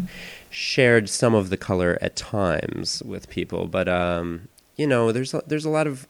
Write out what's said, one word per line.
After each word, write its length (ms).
shared 600
some 240
of 160
the 80
color 440
at 140
times 880
with 260
people, 380
but, 200
um, 600
you 100
know, 240
there's 220
a, 140
there's 180
a 40
lot 180
of 220